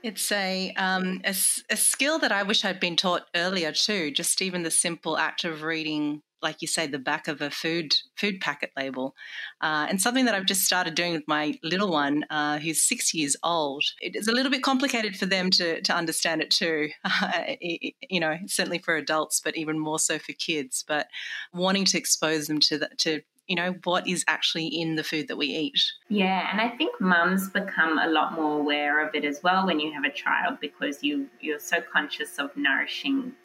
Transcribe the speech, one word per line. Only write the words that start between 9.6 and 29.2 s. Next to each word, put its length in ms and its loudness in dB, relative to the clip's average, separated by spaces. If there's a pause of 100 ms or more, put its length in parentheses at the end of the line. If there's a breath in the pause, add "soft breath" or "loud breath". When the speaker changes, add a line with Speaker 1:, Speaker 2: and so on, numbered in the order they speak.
Speaker 1:
and 100 0
something 260 2
that 100 2
I've 100 -2
just 160 2
started 320 2
doing 200 2
with 140 -2
my 360 2
little 260 0
one, 400 2
uh, 300 0
who's 220 0
six 320 2
years 300 2
old. 400 2 (160)
It 160 -8
is 120 -2
a 40 2
little 200 2
bit 100 2
complicated 560 2
for 80 -2
them 260 2
to, 300 2
to 140 2
understand 460 0
it 100 -2
too, 460 0
<laughs> 60 -20
uh, 280 0 (160)
it, 480 -6 (120)
you 120 0
know, 260 0
certainly 320 -2
for 180 0
adults, 480 0
but 140 -2
even 220 -2
more 200 -2
so 200 0
for 140 -10
kids, 540 -4
but 200 -2 (460 loud breath)
wanting 320 4
to 120 4
expose 480 2
them 160 0
to 160 4
the, 120 -2 (100)
to, 220 0 (260)
you 80 0
know, 200 2 (100)
what 200 2
is 220 0
actually 400 0
in 280 0
the 100 0
food 240 -2
that 80 -4
we 100 0
eat. 340 0 (280)
Speaker 2:
Yeah, 420 2
and 80 0
I 160 2
think 240 -2
mums 500 4
become 480 0
a 120 2
lot 240 2
more 260 0
aware 480 2
of 80 -6
it 80 0